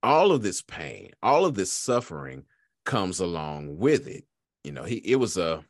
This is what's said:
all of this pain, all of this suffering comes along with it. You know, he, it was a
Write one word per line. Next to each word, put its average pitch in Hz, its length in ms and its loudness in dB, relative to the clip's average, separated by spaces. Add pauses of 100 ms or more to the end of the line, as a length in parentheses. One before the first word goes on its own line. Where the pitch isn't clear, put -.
all 160 300 6
of 131 100 2
this 98 180 -4
pain, 78 520 -14 (100)
all 151 240 4
of 147 80 0
this 98 180 -2
suffering 71 720 -4 (400)
comes 95 360 -2
along 76 580 -6
with 139 280 2
it. - 180 -14 (380)
You 73 100 -12
know, 65 120 -12
he, 113 120 -6
it 117 200 0
was 113 220 0
a 80 320 -2